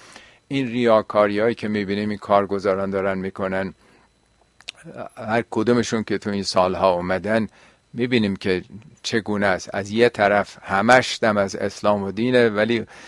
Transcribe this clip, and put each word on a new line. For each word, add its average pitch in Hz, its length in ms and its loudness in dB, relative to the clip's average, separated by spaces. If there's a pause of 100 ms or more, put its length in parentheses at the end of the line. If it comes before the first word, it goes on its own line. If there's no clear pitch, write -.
(480)
این 139 200 -4
ریاکاریایی 110 840 2
که 113 140 -6
می‌بینیم 104 400 -2
این 101 100 -6
کارگزاران 98 720 0
دارن 95 280 -2
می‌کنن، 95 560 -4 (1400)
هر 113 340 -4
کدومشون 110 540 0
که 101 140 -4
تو 107 120 -6
این 101 120 -4
سالها 92 500 2
اومدن، 92 560 -2 (440)
می‌بینیم 117 440 0
که 92 260 -2 (400)
چگونه 104 440 -2
است. 90 280 -2
از 101 160 -6
یه 113 180 4
طرف 101 540 2
همش 113 600 4
دم 107 140 2
از 98 200 0
اسلام 104 460 -2
و 98 100 -6
دینه، 120 360 2
ولی 107 380 0 (220)